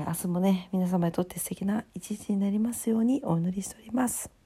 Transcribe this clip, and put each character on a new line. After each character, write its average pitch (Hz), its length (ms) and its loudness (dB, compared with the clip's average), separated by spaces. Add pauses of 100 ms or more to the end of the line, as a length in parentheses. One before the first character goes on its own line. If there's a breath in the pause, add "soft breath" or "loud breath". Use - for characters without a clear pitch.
明 - 40 -2
日 170 160 -4
も 175 120 0
ね、 185 320 2
皆 180 160 2
様 180 180 2
に 170 60 2
と 180 100 0
っ 180 40 -2
て 180 120 -10
素 - 120 -6
敵 190 180 -4
な 208 160 0 (100)
一 208 240 -8
日 - 160 -6
に 196 60 2
な 196 100 2
り 202 80 2
ま 233 160 0
す - 160 -4
よ 226 100 2
う 226 40 4
に 262 200 2
お 165 140 2
祈 180 200 0
り 196 40 -2
し - 60 -8
て - 120 -14
お - 40 -20
り 220 80 -16
ま 247 160 2
す。 - 240 -6 (140)